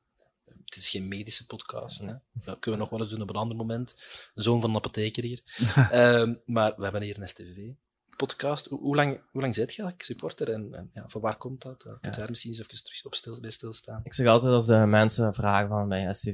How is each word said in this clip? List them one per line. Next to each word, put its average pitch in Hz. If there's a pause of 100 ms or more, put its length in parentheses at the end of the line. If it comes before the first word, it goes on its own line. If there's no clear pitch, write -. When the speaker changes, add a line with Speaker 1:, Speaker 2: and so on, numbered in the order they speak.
(440)
Speaker 1:
het -
is -
geen 95
medische 104
podcast, 117
Speaker 2:
Nee. 98
Speaker 1:
hè. 113 (300)
Dat 95
kunnen 110
we 104
nog -
wel 113
eens 107
doen 107
op 98
een 101
ander 113
moment. 117 (400)
Zoon 113
van 113
een 110
apotheker 110
hier. 120
Speaker 3:
<laughs> 120
Speaker 1:
Ehm, 120 (120)
maar 110
we 98
hebben 98
hier 101
een 95
S -
T - (120)
V-podcast. 135
Hoe, -
hoe 143
lang, 143 (100)
hoe 135
lang 131
zit 120
je 214
eigenlijk 180
supporter? 131
En, 107
en -
ja, 107
van 110
waar 135
komt 131
dat? 131
Eh, -
kun 110
je -
Speaker 2:
Ja. 107
Speaker 1:
daar 117
misschien 117
eens 113
even -
terug -
op -
stil, 117
bij 113
stilstaan? 113
Speaker 2:
Ik -
zeg 127
altijd 120
als, 117
eh, 110
mensen 107
vragen 101
van, 104
"Ben 95
je 95
S -
T 104